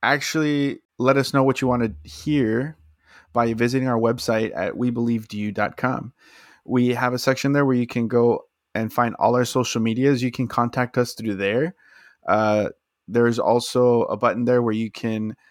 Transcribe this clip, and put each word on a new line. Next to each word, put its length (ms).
actually 800
let 200
us 160
know 100
what 180
you 60
wanna 260
hear 720
by 200
visiting 340
our 120
website 560
at 200
we 140
believe 420
you 200
dot 260
com. 340
We 240
have 240
a 60
section 340
there 120
where 100
you 120
can 200
go 380
and 160
find 280
all 160
our 100
social 360
medias. 420
You 80
can 160
contact 500
us 160
through 220
there. 400
Uh, 420
there's 320
also 640
a 140
button 280
there 160
where 120
you 180
can 440